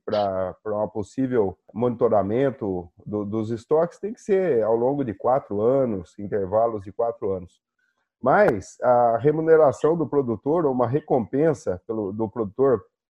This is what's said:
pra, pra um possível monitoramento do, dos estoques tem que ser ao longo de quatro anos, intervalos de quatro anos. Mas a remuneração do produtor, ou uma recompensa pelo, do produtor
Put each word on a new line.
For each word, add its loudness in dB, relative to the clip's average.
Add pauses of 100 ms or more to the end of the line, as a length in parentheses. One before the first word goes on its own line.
pra, -2
pra -6
um -2
possível -2 (160)
monitoramento 0 (160)
do, -6
dos -4
estoques -2
tem -10
que -20
ser 0
ao 2
longo 0
de -6
quatro -2
anos, 0
intervalos -2
de -14
quatro -4
anos. -10 (600)
Mas 2
a 4
remuneração 4
do -2
produtor, 0
ou 2
uma 0
recompensa -2
pelo, -4
do -4
produtor 0 (240)